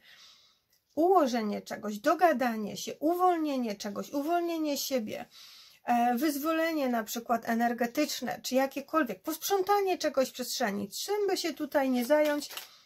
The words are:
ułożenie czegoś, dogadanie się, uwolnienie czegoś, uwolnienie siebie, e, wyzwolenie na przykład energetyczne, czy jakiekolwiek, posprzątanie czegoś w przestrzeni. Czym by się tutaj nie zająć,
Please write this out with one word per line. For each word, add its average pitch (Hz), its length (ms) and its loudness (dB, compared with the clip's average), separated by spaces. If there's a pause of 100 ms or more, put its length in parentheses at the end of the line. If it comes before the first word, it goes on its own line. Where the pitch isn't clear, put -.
(960)
ułożenie 247 680 4
czegoś, 208 380 -8
dogadanie 247 760 2
się, - 220 -8
uwolnienie 311 760 2
czegoś, 202 340 -8
uwolnienie 311 680 0
siebie, - 480 -4 (600)
e, 240 300 2
wyzwolenie 311 720 0
na 233 140 0
przykład 233 460 -2
energetyczne, 240 920 0
czy - 120 -2
jakiekolwiek, 269 680 0
posprzątanie 381 760 0
czegoś 262 320 0
w - 20 -16
przestrzeni. 208 580 -6
Czym 403 380 -2
by 370 100 0
się 330 160 -4
tutaj 285 360 0
nie 247 160 0
zająć, 294 440 2 (360)